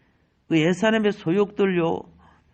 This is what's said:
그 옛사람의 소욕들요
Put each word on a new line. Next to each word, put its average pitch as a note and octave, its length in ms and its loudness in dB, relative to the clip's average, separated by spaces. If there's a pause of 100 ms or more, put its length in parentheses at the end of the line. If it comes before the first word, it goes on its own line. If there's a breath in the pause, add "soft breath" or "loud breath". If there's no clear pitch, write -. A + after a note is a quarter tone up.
(480 soft breath)
그 D#3+ 100 2
옛사람의 G#3 540 2
소욕들요 F#3+ 1000 -2 (420 soft breath)